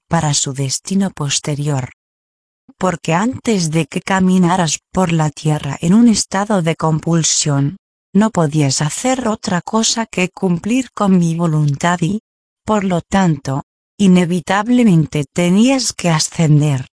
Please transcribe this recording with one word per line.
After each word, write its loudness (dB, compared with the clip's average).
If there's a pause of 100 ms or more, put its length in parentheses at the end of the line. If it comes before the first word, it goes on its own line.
para 0
su -4
destino -4
posterior. -4 (840)
Porque -2
antes -2
de -2
que -8
caminaras 2 (120)
por 0
la 0
tierra -4
en 2
un 6
estado -2
de 0
compulsión, 0 (360)
no 4
podías 0
hacer -2
otra -4
cosa -2
que -4
cumplir -2
con 2
mi 0
voluntad 0
y, -2 (420)
por 0
lo -2
tanto, -2 (340)
inevitablemente 2
tenías 2
que -4
ascender. 0